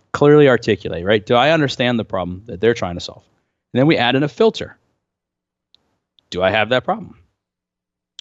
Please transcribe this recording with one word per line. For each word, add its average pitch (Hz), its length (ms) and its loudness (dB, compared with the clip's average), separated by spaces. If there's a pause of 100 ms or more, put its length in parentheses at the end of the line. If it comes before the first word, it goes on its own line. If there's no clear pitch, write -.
(140)
clearly 147 340 6
articulate, 95 560 -2
right? 101 220 0
Do 120 100 0
I 131 160 2
understand 127 480 -2
the 104 60 -6
problem 90 400 -8
that 95 160 -16
they're 113 120 2
trying 90 220 -8
to 85 60 -10
solve? - 220 -16 (500)
And 120 60 0
then 139 80 2
we 156 100 2
add 120 180 0
in 135 80 0
a 151 60 -4
filter. - 480 -4 (1500)
Do 87 120 -8
I 95 100 2
have 107 180 0
that 127 160 -2
problem? - 320 -8 (1040)